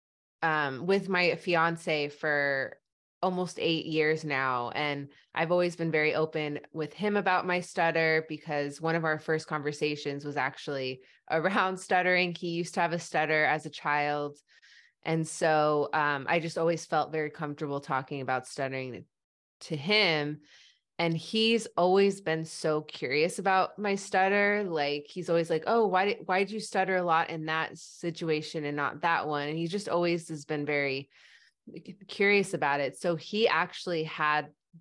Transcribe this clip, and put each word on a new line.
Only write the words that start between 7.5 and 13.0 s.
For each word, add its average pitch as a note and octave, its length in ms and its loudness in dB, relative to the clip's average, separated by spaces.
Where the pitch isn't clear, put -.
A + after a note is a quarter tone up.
stutter E3 680 2
because D3 540 -4
one E3 140 0
of E3 100 0
our D#3 140 0
first D#3 280 -2
conversations D3 760 -4
was C#3+ 100 -6
actually C3 640 -4
<laughs> - 160 -10
around F#3+ 460 2
stuttering. F3+ 580 2
He F3 140 -6
used E3+ 240 -4
to F#3 80 0
have E3 100 2
a E3+ 80 -2
stutter D#3 460 2